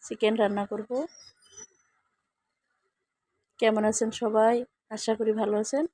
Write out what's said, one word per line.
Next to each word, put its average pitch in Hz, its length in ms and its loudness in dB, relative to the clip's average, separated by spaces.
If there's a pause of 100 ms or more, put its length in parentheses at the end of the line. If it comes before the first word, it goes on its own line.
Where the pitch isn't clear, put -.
চিকেন 220 360 0
রান্না 202 300 0
করব। 214 180 -8 (2750)
কেমন 220 320 2
আছেন 220 180 -2 (120)
সবাই? 220 340 4 (400)
আশা 220 240 -2
করি 220 120 0 (100)
ভালো 208 220 0
আছেন। 277 200 -2 (100)